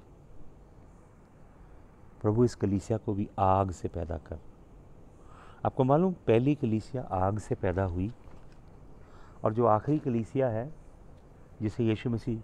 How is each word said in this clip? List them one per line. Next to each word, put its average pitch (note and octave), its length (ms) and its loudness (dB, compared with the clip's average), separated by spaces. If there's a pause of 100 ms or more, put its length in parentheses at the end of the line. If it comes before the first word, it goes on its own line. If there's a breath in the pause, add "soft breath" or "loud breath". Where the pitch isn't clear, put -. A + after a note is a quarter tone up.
(2250)
प्रभु, G#2+ 220 4
इस A#2 100 2
कलीसिया G2 440 0
को G#2+ 160 -4
भी G2+ 140 -2 (100)
आग F#2+ 320 4
से - 180 -8
पैदा E2 280 -6
कर। D#2+ 220 -10 (1300 loud breath)
आपको B2+ 180 2
मालूम, E3 280 4
पहली B2+ 420 4
कलीसिया A2+ 480 -2
आग F#2+ 360 0
से - 160 -4
पैदा F#2+ 300 0
हुई F#2 280 -2 (1300 loud breath)
और A2 100 2
जो A#2+ 120 4
आखिरी A2 320 4
कलीसिया C3 500 0
है, A#2 260 -4 (880)
जिसे G#2+ 220 -2
यीशु A2 260 0
मसीह A2+ 340 -4